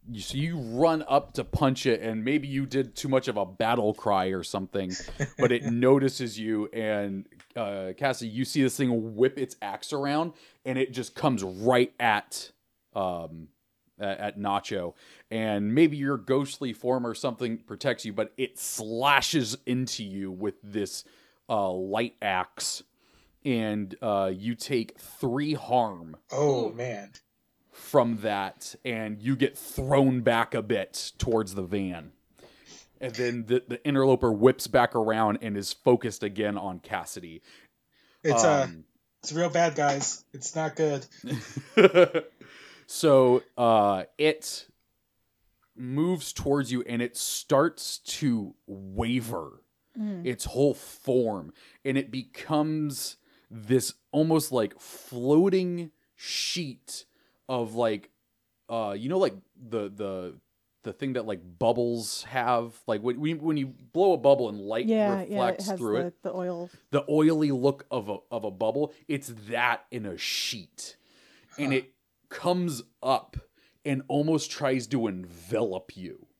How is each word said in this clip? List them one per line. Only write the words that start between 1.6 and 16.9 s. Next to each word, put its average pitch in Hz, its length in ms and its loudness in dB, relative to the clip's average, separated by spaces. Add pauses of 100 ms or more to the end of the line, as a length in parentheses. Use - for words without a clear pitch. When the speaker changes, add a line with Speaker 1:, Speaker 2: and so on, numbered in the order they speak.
Speaker 1:
it, 117 140 4
and 110 240 -4
maybe 143 240 0
you 139 180 -2
did 131 300 -2
too - 120 -6
much 131 200 2
of 113 80 -2
a 101 100 0
battle 107 480 2
cry 95 320 2
or 95 160 -2
something, 95 500 -4 (460)
but 127 140 4
it 120 120 0
Speaker 2:
<laughs> 117 80 -2
Speaker 1:
notices 127 640 4
you, 107 340 -2
and, 104 540 -4 (300)
uh, 101 400 -6
Cassie, 127 320 -4
you 117 160 -4
see 139 180 0
this 127 140 0
thing 117 400 -2
whip 127 220 2
its 131 220 -6
axe 101 320 -10
around, 147 400 -2 (320)
and 131 140 -2
it 131 140 -2
just 117 220 -6
comes 127 280 0
right 113 580 2
at, 107 500 0 (440)
um, 85 540 -4 (520)
a-, 98 200 -6
at 101 180 -8
Nacho. 98 560 -2 (360)
And 107 440 -2
maybe 151 220 4
your 139 220 -2
ghostly 135 540 -2
form 123 340 -2